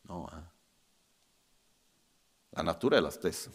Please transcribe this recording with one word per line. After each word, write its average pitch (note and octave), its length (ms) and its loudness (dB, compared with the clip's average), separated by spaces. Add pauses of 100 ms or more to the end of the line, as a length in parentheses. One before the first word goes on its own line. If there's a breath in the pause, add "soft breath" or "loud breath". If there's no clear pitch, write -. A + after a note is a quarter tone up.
No, F2 280 -10
eh. D#2+ 140 -14 (2000)
La - 140 -6
natura A2+ 340 4
è - 20 10
la D2+ 100 4
stessa. - 460 -4